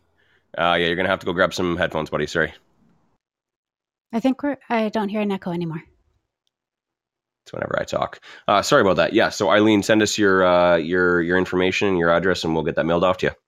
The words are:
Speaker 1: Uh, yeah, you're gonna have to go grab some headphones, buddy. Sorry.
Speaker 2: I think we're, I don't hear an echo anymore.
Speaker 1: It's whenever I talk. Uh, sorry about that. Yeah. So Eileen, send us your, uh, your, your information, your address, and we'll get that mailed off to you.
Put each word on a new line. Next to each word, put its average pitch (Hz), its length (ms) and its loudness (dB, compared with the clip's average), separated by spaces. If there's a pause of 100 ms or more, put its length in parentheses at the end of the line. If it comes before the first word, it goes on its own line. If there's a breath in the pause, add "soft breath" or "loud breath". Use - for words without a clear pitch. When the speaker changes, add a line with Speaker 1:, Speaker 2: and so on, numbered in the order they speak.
(580)
Speaker 1:
Uh, 87 180 2
yeah, 87 100 2
you're 85 100 0
gonna 92 140 0
have 92 100 0
to - 60 -16
go 95 80 -2
grab 87 200 0
some 90 240 -2
headphones, 80 340 -4
buddy. 76 160 -2
Sorry. 78 260 -2 (1600)
Speaker 2:
I 226 80 -4
think 262 240 0
we're, 277 140 -4 (120)
I 220 200 -2
don't 208 200 -4
hear 214 120 -6
an 208 100 -2
echo 190 200 -6
anymore. 170 300 -6 (1600)
Speaker 1:
It's - 60 -20
whenever - 280 -6
I - 40 -4
talk. - 360 -8 (280 loud breath)
Uh, 101 140 2
sorry 135 220 2
about 92 140 2
that. 82 160 0
Yeah. 101 160 2
So - 200 -2
Eileen, 104 320 4
send 107 220 2
us - 160 -2
your, 95 260 4
uh, 87 320 4
your, 87 440 0
your 87 180 0
information, 92 580 0
your 85 140 2
address, 85 320 0
and 82 100 -2
we'll 80 100 -2
get 78 120 -4
that 76 100 -2
mailed 85 180 0
off 90 140 0
to - 100 -2
you. - 40 -2 (160)